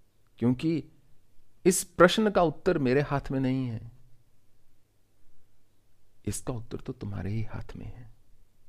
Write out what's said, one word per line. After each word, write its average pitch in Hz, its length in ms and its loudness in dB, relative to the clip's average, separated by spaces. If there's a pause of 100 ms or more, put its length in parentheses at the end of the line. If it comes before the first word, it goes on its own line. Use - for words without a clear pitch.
(380)
"क्योंकि 131 460 0 (800)
इस 185 200 4
प्रश्न 202 460 6
का 196 120 4
उत्तर 170 360 2
मेरे 135 220 4
हाथ 143 300 -2
में 135 100 0
नहीं 131 260 0
है, 113 260 -8 (2250)
इसका - 260 -4
उत्तर 113 260 -8
तो - 140 -10
तुम्हारे 98 380 -6
ही 110 120 -2
हाथ - 340 -6
में - 100 -10
है। - 280 -14 (540)